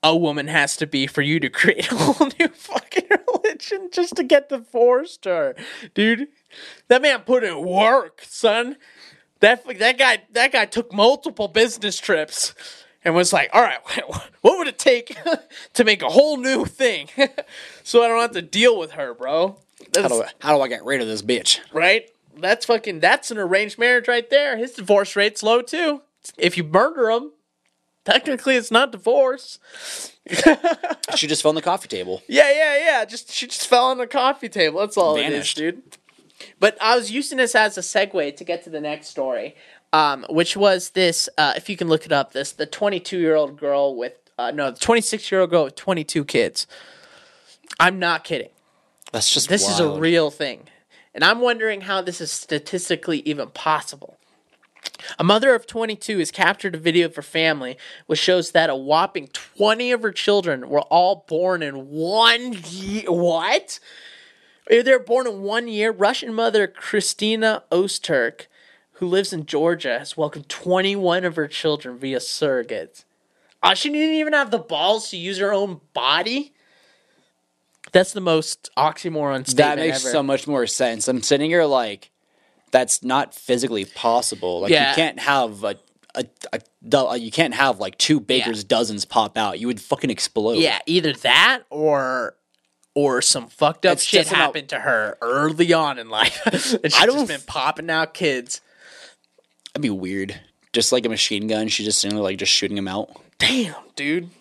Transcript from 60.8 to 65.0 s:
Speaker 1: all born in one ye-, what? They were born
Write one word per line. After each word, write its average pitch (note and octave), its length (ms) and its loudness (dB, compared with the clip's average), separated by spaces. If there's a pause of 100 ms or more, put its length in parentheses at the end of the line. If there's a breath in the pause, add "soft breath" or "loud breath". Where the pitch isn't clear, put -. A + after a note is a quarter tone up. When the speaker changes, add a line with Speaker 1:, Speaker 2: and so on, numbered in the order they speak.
Speaker 1:
all F3+ 460 2
born F3 360 0
in C#3 260 -10
one A3+ 640 2 (140)
ye-, G3 380 -8
what? F3 760 0 (880 loud breath)
They A#3 140 6
were B3+ 160 4
born A#3+ 280 -2